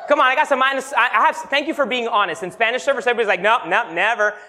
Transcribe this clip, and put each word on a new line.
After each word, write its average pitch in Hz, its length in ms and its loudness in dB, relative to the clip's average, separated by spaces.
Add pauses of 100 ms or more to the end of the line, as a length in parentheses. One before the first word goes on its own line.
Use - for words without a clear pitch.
Come 294 100 4
on, 269 80 4
I 254 80 2
got 294 140 0
some 262 100 2
minus, 269 340 -2
I, 247 140 4
I 247 200 2
have, 302 100 0
thank 277 320 -4
you 311 60 -4
for 277 120 0
being 233 220 -4
honest. 202 340 0
In 180 80 -8
Spanish 233 320 -2
service, 269 240 -2
everybody's 233 220 2
like, 190 120 0
"Nope, 220 260 2
nope, 180 260 0
never." 208 420 0 (140)